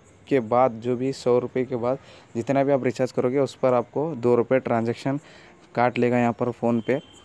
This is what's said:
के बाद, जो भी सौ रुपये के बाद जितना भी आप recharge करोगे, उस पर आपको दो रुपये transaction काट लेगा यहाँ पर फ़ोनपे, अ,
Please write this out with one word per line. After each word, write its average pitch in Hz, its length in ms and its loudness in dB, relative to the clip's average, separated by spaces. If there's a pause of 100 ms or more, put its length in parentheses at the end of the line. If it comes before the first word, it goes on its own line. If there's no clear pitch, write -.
(280)
के 139 120 2
बाद, 123 320 2
जो 117 240 -4
भी 131 180 -4
सौ 123 260 2
रुपये 123 260 -2
के 131 100 -6
बाद 120 220 -2 (380)
जितना 135 280 0
भी 139 80 0
आप 131 120 2
recharge 127 280 -2
करोगे, 127 280 0
उस 135 160 -2
पर 127 180 2
आपको 139 420 -2
दो 120 200 2
रुपये 120 240 2
transaction 120 600 -2 (560)
काट 120 220 2
लेगा 120 200 2
यहाँ 120 160 2
पर 123 180 -4
फ़ोनपे, 117 420 -2
अ, 143 80 -2 (240)